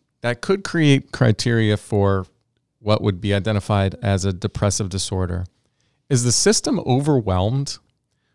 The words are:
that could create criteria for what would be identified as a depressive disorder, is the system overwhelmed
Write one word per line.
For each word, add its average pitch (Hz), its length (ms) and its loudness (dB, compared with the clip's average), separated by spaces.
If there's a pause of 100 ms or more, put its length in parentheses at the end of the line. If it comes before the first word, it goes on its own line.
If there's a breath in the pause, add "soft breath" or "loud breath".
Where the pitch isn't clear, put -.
(220)
that 120 200 -4
could 196 220 -2
create 147 480 2
criteria 113 680 2
for 98 480 0 (540)
what 107 220 0
would 95 200 -2
be 101 120 -2
identified 98 680 0
as 98 240 0
a 98 80 -2
depressive 98 560 -2
disorder, 92 560 -4 (640)
is 123 140 0
the 123 80 0
system 214 480 0
overwhelmed 127 1000 0 (580)